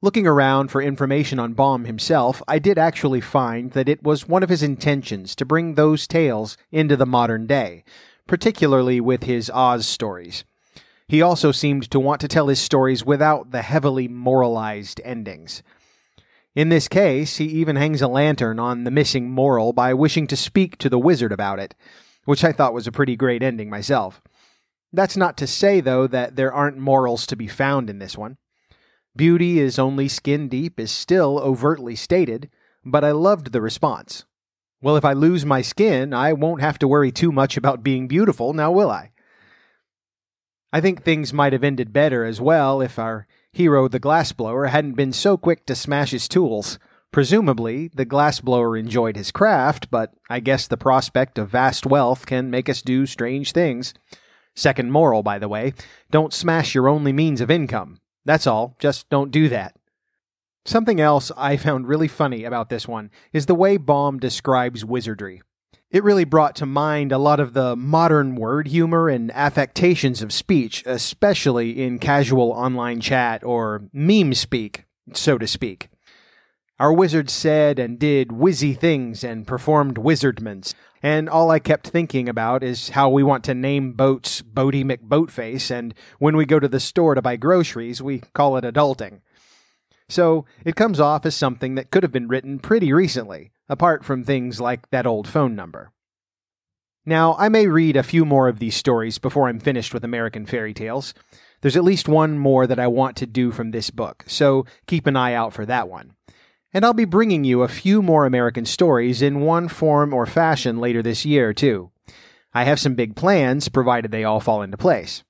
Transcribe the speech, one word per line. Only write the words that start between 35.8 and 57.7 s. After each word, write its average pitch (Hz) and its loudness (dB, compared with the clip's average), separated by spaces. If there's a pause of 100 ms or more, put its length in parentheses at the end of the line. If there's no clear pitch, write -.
I 135 2
won't 156 -2
have 147 -2
to 143 2
worry 139 4
too 165 0
much 135 0
about 127 0
being 131 -2
beautiful, 147 0
now 156 0
will 185 4
I?" 92 -8 (1600)
I 156 0
think 180 0
things 151 -2
might 143 2
have 131 0
ended 127 -2
better 135 2
as 113 -6
well 139 2
if 123 -6
our 113 -6 (260)
hero, 139 4
the 123 -4
glassblower, 135 -2
hadn't 143 -2
been 135 0
so 196 2
quick 170 -2
to 131 -4
smash 143 -2
his 120 -6
tools. 113 -2 (320)
Presumably, 139 0
the 131 -2
glassblower 123 0
enjoyed 110 -2
his 101 -10
craft, 151 0
but 113 -2 (160)
I 123 -6
guess 131 0
the 117 -4
prospect 131 0
of 104 -6
vast 127 0
wealth 131 2
can 127 -4
make 127 -4
us 131 -4
do 131 0
strange 127 -6
things. 135 -2 (600)
Second 127 -2
moral, 139 4
by 104 -4
the 104 -8
way, 110 -4 (380)
don't 156 0
smash 165 -2
your 131 4
only 143 2
means 147 2
of 123 -2
income. 120 -4 (260)